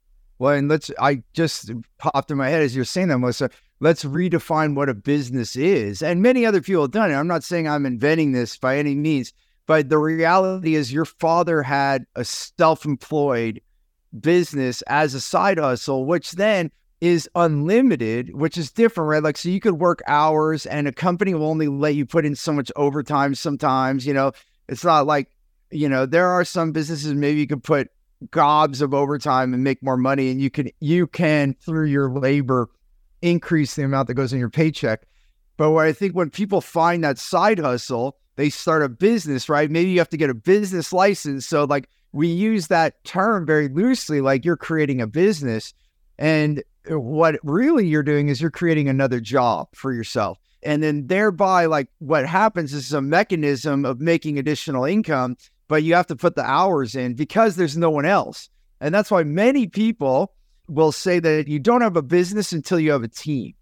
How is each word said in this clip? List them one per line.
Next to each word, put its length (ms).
Well, 160
and 120
let's, 320
I 320
just 400
popped 340
in 60
my 120
head 140
as 120
you're 80
saying 240
that, 120
Melissa, 300
let's 240
redefine 720
what 140
a 40
business 640
is. 460
And 200
many 240
other 140
people 220
have 100
done 200
it. 40
I'm 120
not 180
saying 240
I'm 160
inventing 480
this 240
by 200
any 180
means, 360
but 200
the 120
reality 760
is 160
your 140
father 580
had 420
a 80
self-employed 1400
business 640
as 320
a 80
side 380
hustle, 460
which 280
then 380
is 340
unlimited, 1000
which 240
is 120
different, 380
right? 140
Like, 120
so 140
you 100
could 200
work 260
hours 640
and 200
a 40
company 420
will 160
only 180
let 280
you 100
put 220
in 80
so 180
much 220
overtime 580
sometimes, 720
you 80
know? 200
It's 140
not 240
like, 240
you 180
know, 160
there 220
are 180
some 260
businesses 440
maybe 240
you 80
could 160
put 240
gobs 540
of 100
overtime 580
and 120
make 180
more 160
money, 320
and 100
you 120
can, 180
you 280
can, 480
through 320
your 240
labor, 580
increase 500
the 100
amount 240
that 60
goes 180
in 60
your 140
paycheck. 500
But 140
what 160
I 60
think 200
when 160
people 320
find 420
that 140
side 400
hustle, 600
they 160
start 320
a 60
business, 600
right? 220
Maybe 180
you 80
have 120
to 80
get 120
a 60
business 580
license. 540
So, 160
like, 260
we 160
use 400
that 380
term 420
very 220
loosely, 520
like, 240
you're 100
creating 460
a 60
business. 640
And 440
what 560
really 420
you're 160
doing 280
is 120
you're 80
creating 400
another 300
job 560
for 180
yourself. 460
And 180
then 260
thereby, 580
like, 240
what 260
happens 480
is 200
a 80
mechanism 840
of 140
making 400
additional 460
income, 520
but 160
you 100
have 140
to 80
put 200
the 80
hours 520
in 180
because 420
there's 220
no 140
one 140
else. 440
And 160
that's 160
why 120
many 440
people 640
will 240
say 280
that 280
you 120
don't 220
have 160
a 40
business 500
until 280
you 120
have 120
a 40
team. 540